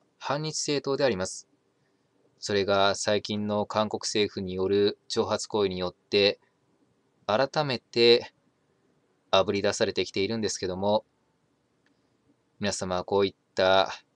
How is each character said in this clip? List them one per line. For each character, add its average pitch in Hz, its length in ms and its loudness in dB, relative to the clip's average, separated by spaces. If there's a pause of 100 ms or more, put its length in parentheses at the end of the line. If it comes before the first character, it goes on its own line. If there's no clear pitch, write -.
(200)
反 147 240 -6
日 156 160 -8
政 143 320 -2
党 139 40 -2
で 139 80 -2
あ 135 60 4
り 104 80 -2
ま 92 80 -4
す。 - 220 -12 (880)
そ - 160 -6
れ 98 120 2
が 98 280 4
最 104 280 -2
近 104 260 -6
の 104 180 -2
韓 107 240 -2
国 104 120 -6
政 104 300 -2
府 104 100 -8
に 92 120 -6
よ 92 140 -2
る 101 320 2 (100)
挑 113 160 -2
発 101 220 -4
行 107 160 -2
為 98 60 0
に 92 100 -6
よ 90 100 -2
っ - 60 -12
て、 101 440 0 (880)
改 135 400 0
め 131 140 -2
て 117 520 4 (1000)
あ 98 120 4
ぶ 98 100 -2
り 98 80 -2
出 101 120 0
さ 113 120 -2
れ 98 80 -2
て 92 120 -2
き - 60 -12
て - 80 -4
い 98 80 0
る 113 100 -6
ん 113 40 -6
で 101 80 -2
す - 100 -8
け 95 80 -6
ど 90 100 -6
も、 104 260 0 (1600)
皆 101 140 -2
様、 92 300 -4
こ 98 160 0
う 101 60 4
い 98 40 0
っ - 60 -14 (200)
た 95 360 4 (240)